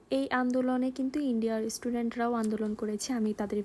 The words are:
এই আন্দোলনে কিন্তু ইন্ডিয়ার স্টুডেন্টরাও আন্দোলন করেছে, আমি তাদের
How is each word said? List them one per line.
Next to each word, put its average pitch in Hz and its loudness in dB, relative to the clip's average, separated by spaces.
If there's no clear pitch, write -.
এই 269 2
আন্দোলনে 254 2
কিন্তু 262 -2
ইন্ডিয়ার 226 2
স্টুডেন্টরাও 240 0
আন্দোলন 220 0
করেছে, 214 -4
আমি 214 2
তাদের 208 -2